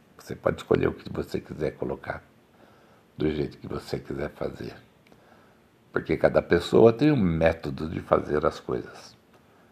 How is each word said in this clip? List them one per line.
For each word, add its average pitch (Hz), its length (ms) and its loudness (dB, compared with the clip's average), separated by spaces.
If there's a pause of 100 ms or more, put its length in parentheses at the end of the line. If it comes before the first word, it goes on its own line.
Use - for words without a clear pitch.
(160)
Você - 180 -14
pode - 240 -2
escolher 87 300 2
o - 60 0
que - 180 -14
você - 280 -6
quiser 71 320 -4
colocar, - 500 -8 (960)
do 76 140 0
jeito 76 280 -4
que - 100 -14
você - 300 -6
quiser 69 320 -8
fazer. - 440 -8 (1160)
Porque - 240 0
cada 76 260 4
pessoa 113 500 6
tem 147 200 2
um 147 40 2
método 80 720 0
de 90 120 -6
fazer 76 440 2
as - 160 0
coisas. - 580 -8 (540)